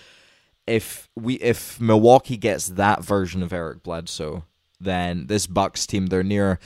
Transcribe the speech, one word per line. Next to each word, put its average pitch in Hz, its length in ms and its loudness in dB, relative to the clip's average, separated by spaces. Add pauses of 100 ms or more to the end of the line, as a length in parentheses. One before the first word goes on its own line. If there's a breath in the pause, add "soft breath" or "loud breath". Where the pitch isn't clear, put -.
(640 soft breath)
If - 500 -4
we, 117 200 -4
if - 440 -4
Milwaukee 117 580 6
gets 95 300 -2
that 98 360 2
version 92 400 -2
of 87 100 -6
Eric 80 300 -8
Bledsoe, 82 640 -8 (340)
then 90 480 -4
this 104 200 -2
Bucks 95 380 -2
team, 95 220 -2
they're 92 160 0
near 98 420 0